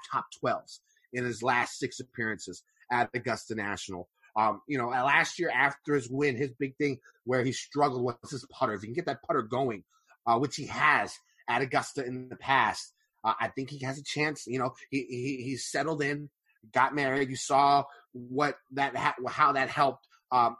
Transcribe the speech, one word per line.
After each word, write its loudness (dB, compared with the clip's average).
top -2
twelves -4
in -4
his -4
last 2
six -6
appearances -8
at 2
Augusta -4
National. -6
Um, 2
you -2
know, -2
uh, 2
last 2
year -2
after 0
his 0
win, 2
his -2
big -4
thing 0
where 2
he 2
struggled 0
was -4
his -8
putter. -2
If -6
he -10
can -8
get -4
that -4
putter 0
going, -2
uh, 4
which -2
he -8
has 2
at 2
Augusta 0
in -8
the -14
past, 0
uh, 2
I -2
think -8
he -12
has -4
a -14
chance. -2
You -2
know, 0
he, -2
he, -6
he's -6
settled -2
in, -4
got 4
married. 2
You -6
saw 6
what -2
that 0
ha-, 0
how 4
that 2
helped, 2
um, 6